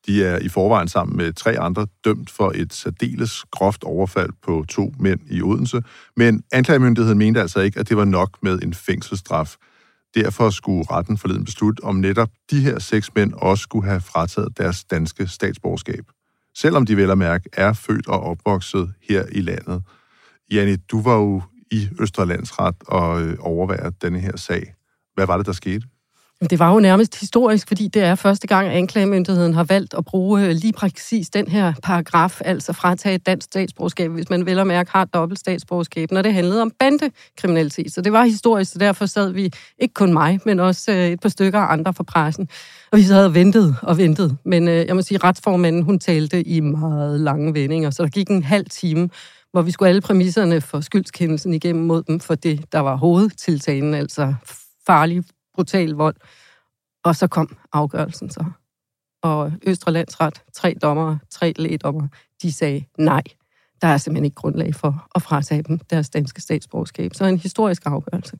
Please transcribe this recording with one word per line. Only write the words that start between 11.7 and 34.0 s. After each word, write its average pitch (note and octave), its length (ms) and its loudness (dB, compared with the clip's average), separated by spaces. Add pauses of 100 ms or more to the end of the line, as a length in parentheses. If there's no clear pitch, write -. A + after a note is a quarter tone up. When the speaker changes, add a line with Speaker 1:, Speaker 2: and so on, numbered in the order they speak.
Speaker 1:
om G2+ 120 -2
netop G2 320 0 (220)
de C#3+ 100 2
her C3+ 180 0
seks - 360 -2
mænd G#2 180 2
også G2 300 0
skulle G2+ 260 -4
have F#2 120 0
frataget E2+ 580 -4
deres F2+ 260 -4
danske E2+ 440 -4
statsborgerskab. G2 760 -6 (520)
Selvom D3+ 300 2
de G#2 100 2
vel G2 140 4
at F#2+ 80 4
mærke F2 340 0
er G2 200 2
født - 360 -4
og F#2+ 120 -2
opvokset F#2 720 -4 (160)
her F#2+ 240 0
i G2 80 -2
landet. F2+ 420 -6 (680)
Janni, G2+ 240 2
du A2 260 -4
var A#2+ 140 4
jo G2+ 260 0 (280)
i G#2+ 180 -2 (120)
Østre G2+ 260 -2
Landsret F2+ 480 -4 (120)
og, E2+ 360 -2
øh, E2 180 -4
overværede F2+ 600 -4
denne F2+ 180 -4
her F#2+ 160 -6
sag. F2+ 380 -8 (400)
Hvad F#2+ 120 0
var F#2 100 0
det, G2+ 100 -2
der G2 60 -4
skete? G2 340 -6 (640)
Speaker 2:
Det E3+ 80 2
var E3+ 140 6
jo A3 80 6
nærmest G3 400 4
historisk, G#3+ 480 2
fordi G#3 200 -2
det G#3 140 2
er F3+ 120 4
første G3 320 0
gang, G3 220 2
at - 60 -2
anklagemyndigheden F3+ 800 2
har E3 100 2
valgt F#3+ 300 0
at E3+ 100 -4
bruge, G3 420 2
øh, F3 40 2
lige E3 220 0
præcis G3+ 580 -4
den G#3 180 -2
her F3+ 240 2 (100)
paragraf, F3 640 0
altså F#3+ 280 -4
fratage F#3 420 0
et F3+ 120 -4
dansk F#3 180 0
statsborgerskab, F3 640 -4